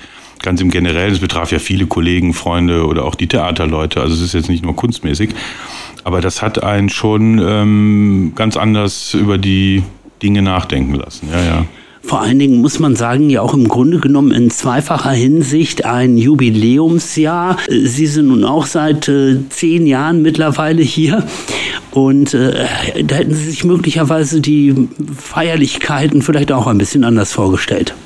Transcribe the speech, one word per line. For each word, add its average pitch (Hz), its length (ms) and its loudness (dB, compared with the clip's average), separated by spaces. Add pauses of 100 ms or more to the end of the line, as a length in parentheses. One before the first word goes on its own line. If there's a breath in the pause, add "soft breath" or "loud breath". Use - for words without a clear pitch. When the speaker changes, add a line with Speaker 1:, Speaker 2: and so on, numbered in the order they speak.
(420 loud breath)
Speaker 1:
Ganz 90 200 -2
im 90 100 2
Generellen, 87 400 0
es 92 80 0
betraf 85 320 -4
ja 80 80 0
viele 95 260 -2
Kollegen, 87 480 0
Freunde 87 540 0
oder 76 160 -2
auch 76 120 -6
die 87 120 -4
Theaterleute, 80 720 -2
also 80 140 -2
es 82 80 -2
ist 90 120 -4
jetzt 85 140 -2
nicht 85 160 -2
nur 82 140 -4
kunstmäßig, 104 540 -4 (720 loud breath)
aber 90 160 -2
das 92 200 -4
hat 107 220 -4
einen 101 240 0
schon, 110 580 0
ähm, 104 920 2
ganz 110 200 -2
anders 104 580 -2
über 101 240 0
die 95 460 2 (400)
Dinge 101 180 2
nachdenken 87 540 -2
lassen. - 340 -10
Ja, 85 140 -2
ja. 82 220 0 (380 loud breath)
Speaker 2:
Vor - 180 -4
allen 120 180 2
Dingen 135 220 4
muss 143 180 0
man 147 160 2
sagen, 123 340 0
ja 123 120 2
auch 120 120 0
im 131 140 4
Grunde 135 320 2
genommen 139 320 2
in 120 180 2
zweifacher 139 640 -2
Hinsicht 143 720 0
ein 123 320 2
Jubiläumsjahr. 151 1400 2 (120 loud breath)
Sie 127 380 2
sind 147 220 2
nun 117 140 4
auch 143 220 0
seit, 151 420 -2
äh, 135 420 2
zehn 170 360 0
Jahren 151 380 2
mittlerweile 156 580 0
hier 156 420 0 (680 loud breath)
und, 135 420 2
äh, 123 320 0 (380)
da 139 140 0
hätten 156 180 0
Sie 151 160 -6
sich 147 120 -6
möglicherweise 160 800 0
die 139 480 2 (260)
Feierlichkeiten 151 1080 -2
vielleicht 147 280 0
auch 123 140 0
ein 110 140 2
bisschen 139 240 2
anders 113 300 2
vorgestellt. 95 600 -2 (120)